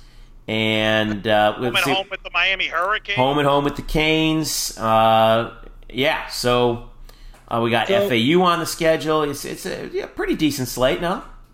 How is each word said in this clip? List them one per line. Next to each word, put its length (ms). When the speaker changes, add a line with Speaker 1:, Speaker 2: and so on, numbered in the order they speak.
Speaker 1:
And, 760
uh, 280
Speaker 2:
Home 80
Speaker 1:
let's 160
Speaker 2:
and 80
Speaker 1:
see. 60
Speaker 2:
home 160
with 140
the 100
Miami 360
Hurricanes. 480
Speaker 1:
Home 220
and 100
home 160
with 100
the 80
Canes. 960
Uh, 760
yeah, 380
so, 640
uh, 160
we 80
got 160
Speaker 3:
So 60
Speaker 1:
F 180
A 40
U 280
on 160
the 60
schedule. 580
It's, 200
it's 220
a, 260
yeah, 140
pretty 300
decent 320
slate, 320
no? 240